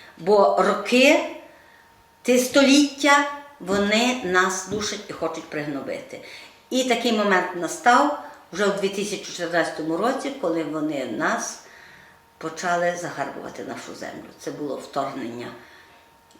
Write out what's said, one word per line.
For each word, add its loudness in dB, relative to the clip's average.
Бо 6
роки, 4
ти 4
століття, 4
вони 0
нас 0
душать -6
і -10
хочуть -6
пригнобити. -8
І 2
такий 0
момент 2
настав 2
вже 0
у 2
дві -2
тисячі -6
чотирнадцятому -2
році, -2
коли -2
вони -4
нас -4
почали -2
загарбувати -8
нашу -12
землю. -12
Це -10
було -8
вторгнення -8